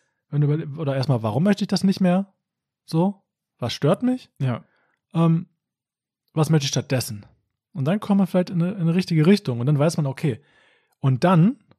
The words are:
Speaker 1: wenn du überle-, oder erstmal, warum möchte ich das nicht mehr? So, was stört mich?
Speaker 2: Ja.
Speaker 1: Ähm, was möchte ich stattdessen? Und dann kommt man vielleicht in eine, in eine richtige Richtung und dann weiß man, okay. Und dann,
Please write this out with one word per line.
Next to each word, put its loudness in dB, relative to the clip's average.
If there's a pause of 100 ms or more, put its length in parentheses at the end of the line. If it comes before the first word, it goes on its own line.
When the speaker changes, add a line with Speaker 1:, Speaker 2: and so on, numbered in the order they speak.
(300)
Speaker 1:
wenn -2
du 2
überle-, -4
oder -4
erstmal, 0
warum -2
möchte 0
ich -6
das -2
nicht 0
mehr? 0 (520)
So, -2 (380)
was -6
stört 0
mich? -4 (100)
Speaker 2:
Ja. -4 (500)
Speaker 1:
Ähm, 2 (880)
was 0
möchte 2
ich -4
stattdessen? -6 (480)
Und -6
dann -2
kommt 0
man 2
vielleicht -2
in -2
eine, -2
in -8
eine 0
richtige 0
Richtung 2
und -4
dann 2
weiß 0
man, -2
okay. -4 (580)
Und 0
dann, 4 (220)